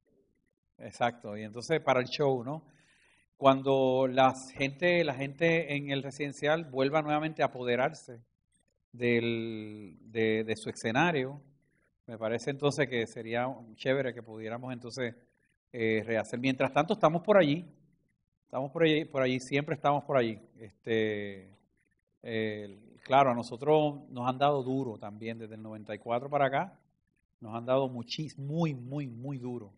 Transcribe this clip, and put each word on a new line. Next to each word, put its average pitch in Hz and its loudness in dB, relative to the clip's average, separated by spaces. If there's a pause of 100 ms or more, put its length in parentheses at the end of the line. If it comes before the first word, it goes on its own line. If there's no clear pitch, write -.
(840)
Exacto, 120 -4
y 107 -10
entonces 117 -2
para 127 2
el 123 -2
show, 131 0
¿no? 151 -8 (760)
Cuando 135 4
la 131 4 (200)
gente, 170 2
la 143 0
gente 143 0
en 143 -4
el 139 -2
residencial 147 -2
vuelva 139 2
nuevamente 151 0
a 139 6
apoderarse 123 -2 (720)
del, 113 -2
de, 110 0
de 110 -4
su - -10
escenario, 139 -2 (640)
me 117 -12
parece 113 -2
entonces 139 0
que 120 -2
sería 117 -6 (300)
chévere 131 0
que 117 -16
pudiéramos 113 -10
entonces, 120 -8 (580)
eh, 110 2
rehacer. 113 -2
Mientras 131 0
tanto, 156 2
estamos 165 2
por 208 6
allí, 165 4 (800)
estamos 135 -6
por 165 2
allí, 156 4
por 135 -2
allí, 127 2
siempre 147 0
estamos 143 2
por 143 2
allí. 113 2 (220)
Este, 104 2 (760)
eh, 107 -4 (240)
claro, 135 6
a 120 0
nosotros 143 0
nos 123 -4
han 127 -2
dado 139 2
duro 127 -2
también, 107 -10
desde 110 -14
el 110 -14
noventa 107 -10
y 104 -8
cuatro 120 -2
para 143 2
acá, 143 -2 (640)
nos 110 -12
han 117 -8
dado 131 2
muchis-, 127 -10
muy, 151 -2
muy, 131 -8
muy 127 -10
duro. 120 -10